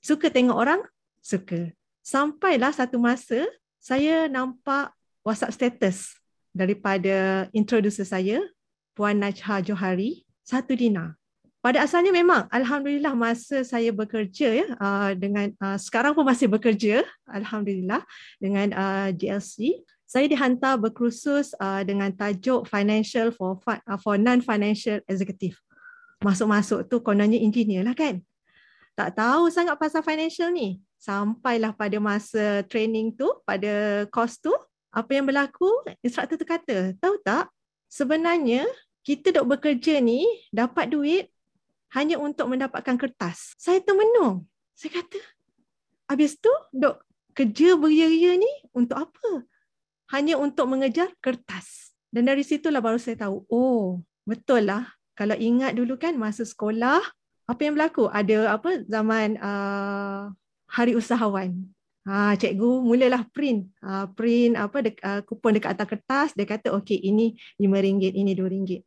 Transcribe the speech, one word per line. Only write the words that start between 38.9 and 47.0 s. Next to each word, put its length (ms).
kita 320
duk 160
bekerja 480
ni, 240
dapat 400
duit 400
hanya 240
untuk 320
mendapatkan 480
kertas." 640
Saya 240
termenung. 640
Saya 320
kata, 160
"Habis 320
tu, 120
duk 320